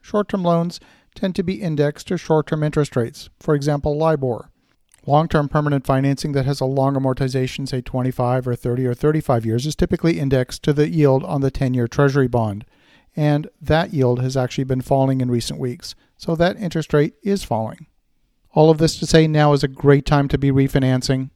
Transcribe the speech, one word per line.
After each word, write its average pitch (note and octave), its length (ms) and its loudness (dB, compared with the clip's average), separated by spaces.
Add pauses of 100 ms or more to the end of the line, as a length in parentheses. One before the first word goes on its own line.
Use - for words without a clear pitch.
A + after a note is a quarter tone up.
Short-term G3+ 420 -2
loans E3+ 360 0 (360)
tend F#3+ 180 -4
to G3+ 80 -2
be F#3 220 -4
indexed D3+ 460 -2
to F3+ 80 -2
short-term D#3 440 0
interest D3+ 340 -2
rates, - 440 -4
for D#3 160 0
example, D3 420 -2
libor. C#3 540 -2 (560)
Long-term D3 420 2
permanent D3 340 0
financing C#3 500 0
that C3+ 120 0
has C#3 160 -2
a C3 40 -2
long C3+ 280 0
amortization, C3 720 -2
say B2+ 140 -4
twenty-five B2+ 640 -2
or A#2+ 80 -2
thirty B2 300 -2
or A#2+ 80 0
thirty-five C#3+ 540 0
years, A#2+ 180 0
is D3+ 100 -4
typically E3+ 440 0
indexed C3 420 -2
to D3+ 120 0
the D3 160 2
yield C#3+ 340 4
on C#3+ 180 -4
the C3+ 80 0
ten-year B2+ 380 -2
Treasury C#3 400 2
bond, A2 380 -2 (500)
and D3+ 340 0 (100)
that D#3+ 360 0
yield B2 260 2
has B2+ 160 -2
actually C3 280 -2
been C3 160 -2
falling C3+ 400 2
in B2 100 -2
recent A#2+ 280 -4
weeks, - 360 -8 (220)
so - 180 -4
that E3+ 220 0
interest E3 360 -4
rate D3+ 300 2
is G3 200 -2
falling. A2 440 -6 (640)
All D#3 180 6
of D#3+ 80 4
this D#3+ 220 0
to - 80 -4
say, D#3+ 200 6
now D3+ 260 4
is C#3 100 2
a C#3+ 40 -2
great C#3 380 2
time C#3+ 220 2
to C#3 100 -2
be C#3 140 0
refinancing. C3+ 840 0